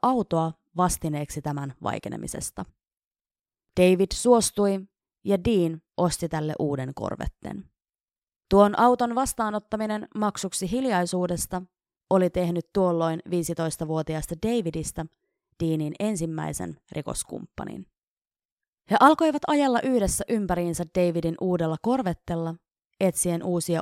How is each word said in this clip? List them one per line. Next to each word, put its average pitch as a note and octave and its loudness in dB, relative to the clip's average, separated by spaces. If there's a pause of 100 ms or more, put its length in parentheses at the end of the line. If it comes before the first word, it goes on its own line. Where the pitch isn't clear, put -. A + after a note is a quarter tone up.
autoa E3+ 0 (240)
vastineeksi D3+ -2
tämän C#3 -6 (100)
vaikenemisesta. - -8 (1120)
David F#3 6
suostui G3+ 2 (380)
ja G3 4
Dean E3+ 2 (160)
osti E3+ 0
tälle D3+ -4
uuden C3+ -2
Corvetten. - -8 (760)
Tuon G3+ 6
auton A#3+ 4
vastaanottaminen G#3+ -4
maksuksi G3 -4
hiljaisuudesta F3+ -2 (480)
oli F#3 4
tehnyt E3+ -2
tuolloin E3 2 (100)
viisitoistavuotiaasta D#3+ -4 (120)
Davidista E3 -4 (580)
Deanin D#3 0
ensimmäisen D#3+ -4 (140)
rikoskumppanin. - -10 (1040)
He G#3 4
alkoivat D4+ 6
ajella C#4 2
yhdessä A#3+ 0
ympäriinsä F3 -2 (140)
Davidin E3+ 2
uudella E3+ 0
Corvettella, E3+ -2 (440)
etsien F3 0
uusia F3 0